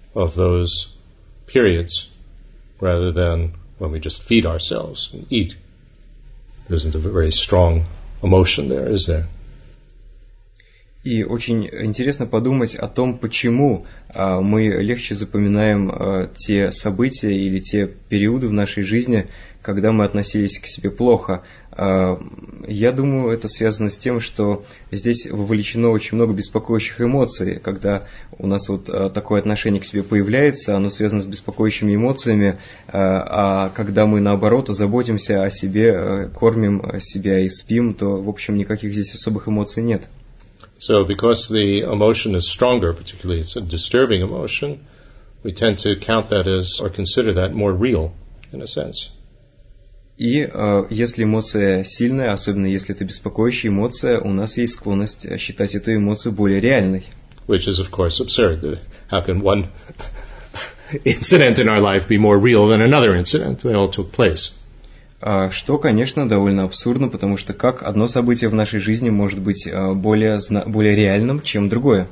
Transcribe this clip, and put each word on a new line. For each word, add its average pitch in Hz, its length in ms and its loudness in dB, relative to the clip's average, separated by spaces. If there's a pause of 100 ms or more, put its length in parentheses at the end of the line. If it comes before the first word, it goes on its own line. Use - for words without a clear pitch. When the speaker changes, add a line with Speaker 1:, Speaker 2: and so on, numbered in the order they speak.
(140)
Speaker 1:
of 87 200 0
those 87 600 0 (520)
periods, 90 640 0 (680)
rather 90 320 0
than 82 420 0 (240)
when 78 140 -6
we 78 60 -6
just 76 240 -10
feed 117 220 2
ourselves - 680 -6
and - 160 -14
eat. 110 260 -2 (1120)
There 87 80 -2
isn't 76 180 -2
a 80 40 -4
very 80 340 0
strong 82 540 2 (380)
emotion 90 440 4
there, 65 200 -2
is 104 180 0
there? 82 200 -2 (1800)
Speaker 2:
И 113 180 -2
очень 117 440 -2
интересно 123 580 -4
подумать 120 500 0
о - 140 -8
том, 123 300 -2
почему, 117 680 0 (240)
а, 95 320 -2
мы 107 280 2 (120)
легче 113 340 -4
запоминаем, 104 800 2
а, 95 420 -2
те 101 380 0
события 107 640 -2
или 95 240 0
те 101 260 -2 (220)
периоды 110 400 0
в 104 60 -2
нашей 101 300 -2
жизни, 113 420 0 (340)
когда 101 320 0
мы 107 120 4
относились 101 540 -2
к - 60 -16
себе - 260 -6
плохо. 107 520 0 (300)
А, 95 460 0 (480)
я 107 240 2
думаю, 135 400 0
это 113 180 -4
связано 107 420 -2
с - 80 -10
тем, 123 220 -2
что 104 440 -2 (260)
здесь 117 400 -2
вовлечено 104 600 0
очень 110 260 0
много 113 160 2
беспокоящих 110 720 -2
эмоций. 120 600 0
Когда 98 420 -4 (340)
у - 80 -6
нас 98 240 -2
вот, 95 180 -6
а, 95 220 -2
такое 104 300 -2
отношение 104 420 -2
к - 20 -10
себе 101 180 -4
появляется, 107 720 2
оно 98 140 0
связано 104 320 0
с 95 60 -6
беспокоящими 104 680 -2
эмоциями, 107 640 2 (320)
а, 95 800 0
а 92 80 -6
когда 107 320 2
мы, 107 140 4
наоборот, 104 480 2
заботимся 104 760 0
о 101 60 -2
себе, 104 420 2
а, 98 360 -2
кормим 104 720 0
себя 95 400 0
и 95 100 0
спим, 117 420 0
то, 98 300 -2
в 101 80 -6
общем, 104 260 -4
никаких 101 380 -4
здесь 101 180 -4
особых 110 360 -4
эмоций 107 340 -2
нет. 113 220 -2 (760)
Speaker 1:
So, 101 260 4
because 110 440 2
the 104 320 2
emotion 107 540 0
is 87 120 0
stronger, 120 460 2
particularly 85 480 -6
it's 80 160 -8
a 123 60 -8
disturbing 98 580 0
emotion, 143 600 -6 (640)
we 104 100 -6
tend 107 260 0
to 104 180 0
count 113 340 0
that 95 160 2
as, 92 340 0
or 98 100 -4
consider 104 440 0
that 95 200 0
more 101 180 2
real, 92 400 0 (400)
in 65 80 -12
a 65 60 -12
sense. - 440 -8 (1080)
Speaker 2:
И, 131 360 -2
э, 101 380 0
если 117 340 -2
эмоция 104 600 0
сильная, 123 480 0
особенно 98 340 -2
если 95 280 -2
это 101 100 -6
беспокоящая 110 680 -2
эмоция, 117 480 0
у 101 120 -2
нас 98 260 -2
есть 120 160 -2
склонность, 101 520 -4
э, 92 120 -8
считать - 360 -4
эту 104 200 -2
эмоцию 107 380 0
более 98 280 2
реальной. 95 440 2 (420)
Speaker 1:
Which 95 200 0
is, 92 140 0
of 92 100 -4
course, 87 300 0
absurd. 82 580 0 (320)
How 98 120 0
can 92 180 -2
one 98 280 2 (640)
<laughs> - 720 -12
incident 131 540 6
in 117 100 4
our 107 120 4
life 98 280 4
be 107 100 4
more 104 200 8
real 104 300 6
than 110 120 6
another 120 340 6
incident? 92 480 0
They 120 120 0
all 98 160 4
took - 220 -6
place. 92 400 2 (680)
Speaker 2:
А, 95 300 0
что, 139 280 -2
конечно, 127 500 0
довольно 98 360 4
абсурдно, 123 440 -2
потому 98 280 -2
что - 180 -8
как 123 280 0
одно 104 240 0
событие 120 440 2
в 107 40 -2
нашей 107 240 0
жизни 110 320 0
может 101 300 0
быть, 95 260 -2
э, 95 280 -2
более 107 440 2
зна-, 101 260 -2
более 107 300 2
реальным, 107 460 2
чем 101 280 0
другое? 110 440 2